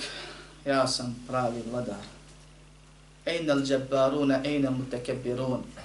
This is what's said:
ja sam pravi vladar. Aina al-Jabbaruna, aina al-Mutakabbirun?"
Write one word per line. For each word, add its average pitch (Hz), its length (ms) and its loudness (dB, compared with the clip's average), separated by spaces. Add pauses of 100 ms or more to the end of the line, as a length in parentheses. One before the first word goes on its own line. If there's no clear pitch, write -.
(640)
ja 135 220 4
sam 120 400 -4
pravi 120 440 -2
vladar. 110 320 -6 (1200)
Aina 160 280 2
al-Jabbaruna, 135 920 4
aina 143 240 2
al-Mutakabbirun?" 127 920 -2 (240)